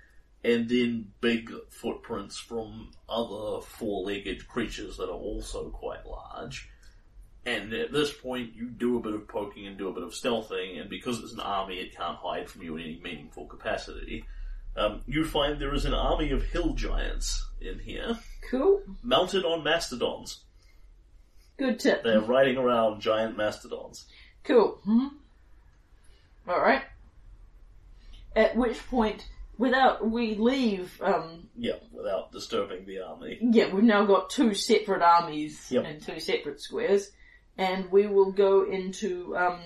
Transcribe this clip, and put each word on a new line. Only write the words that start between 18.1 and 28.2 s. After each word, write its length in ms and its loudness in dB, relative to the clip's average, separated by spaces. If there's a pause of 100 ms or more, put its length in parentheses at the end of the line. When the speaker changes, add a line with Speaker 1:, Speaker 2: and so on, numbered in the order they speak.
Speaker 2:
Cool. 320 4 (220)
Speaker 1:
Mounted 420 2
on 180 0
mastodons. 760 -2 (1160)
Speaker 2:
Good 220 0
tip. 240 4
Speaker 1:
They're 180 4
riding 360 4
around 440 4
giant 360 0
mastodons. 680 -6 (380)
Speaker 2:
Cool. 440 4
Mm-hmm. 1600 -4
All 100 2
right. 220 4 (1500)